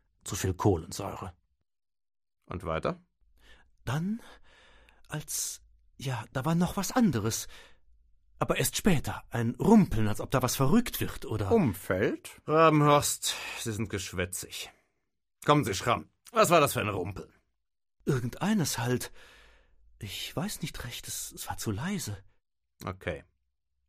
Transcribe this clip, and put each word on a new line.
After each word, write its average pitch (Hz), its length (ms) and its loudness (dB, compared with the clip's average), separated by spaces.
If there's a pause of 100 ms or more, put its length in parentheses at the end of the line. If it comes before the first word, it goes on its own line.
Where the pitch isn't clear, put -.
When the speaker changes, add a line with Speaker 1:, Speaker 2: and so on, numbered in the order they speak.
(240)
Speaker 1:
zu - 120 -10
viel 95 180 -2
Kohlensäure. 95 800 -2 (1120)
Speaker 2:
Und - 180 -10
weiter? 82 400 -4 (800)
Speaker 1:
Dann, 175 380 -4 (880)
als, - 520 -8 (360)
ja, 123 340 -6
da 131 140 -4
war 165 100 2
noch 170 220 0
was 196 160 -4
anderes. 120 540 2 (920)
Aber - 180 0
erst - 200 -2
später, - 540 2
ein 117 240 -2
Rumpeln, 156 520 6
als 104 140 0
ob - 100 -8
da 131 100 4
was 120 140 0
verrückt 151 460 4
wird, - 240 -6
oder? 101 260 -2
Speaker 2:
Umfeld? 135 960 0
Rabenhorst, 147 880 4 (240)
Sie 113 140 -4
sind 104 160 -4
geschwätzig. - 840 -6 (720)
Kommen 147 200 4
Sie, 107 80 -4
Schramm, 95 360 -2 (220)
was 220 200 4
war 170 100 8
das 143 100 4
für 123 100 -2
ein 101 60 0
Rumpeln? 95 460 -6 (720)
Speaker 1:
Irgendeines 147 720 0
halt. 120 340 -2 (880)
Ich - 340 -10
weiß 180 280 -6
nicht - 240 -8
recht, - 240 -12
es, - 240 -10
es - 160 -12
war - 80 -6
zu - 140 -4
leise. 123 460 -6 (680)
Speaker 2:
Okay. 90 400 -8 (640)